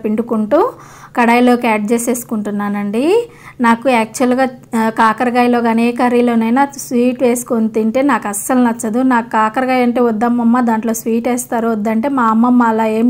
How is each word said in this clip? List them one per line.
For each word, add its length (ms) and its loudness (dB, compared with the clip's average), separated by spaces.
పిండుకుంటూ 560 0
కడాయిలోకి 540 2
యాడ్ 200 -2
చేసేసుకుంటున్నానండి. 1120 -4
నాకు 320 2
యాక్చువల్గా, 500 0
ఆ, 80 0
కాకరకాయలో 680 2
కానీ 220 2
ఏ 20 0
కర్రీలోనైనా 640 2
స్వీట్ 420 0
వేసుకొని 500 -2
తింటే 240 0
నాకు 220 -2
అస్సలు 340 0
నచ్చదు. 360 -2
నాకు 240 0
కాకరకాయ 520 0
అంటే 200 0
వద్దమ్మమ్మ, 600 2
దాంట్లో 320 -2
స్వీట్ 280 -2
వేస్తారో 440 -4
వద్దంటే 420 -2
మా 160 2
అమ్మమ్మ 400 4
అలా 160 0
ఏం 100 2